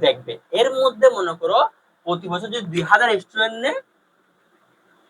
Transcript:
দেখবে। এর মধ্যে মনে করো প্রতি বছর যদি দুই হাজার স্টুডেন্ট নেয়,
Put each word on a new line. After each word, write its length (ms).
দেখবে। 280
এর 80
মধ্যে 260
মনে 220
করো 180
প্রতি 280
বছর 220
যদি 180
দুই 180
হাজার 180
স্টুডেন্ট 400
নেয়, 160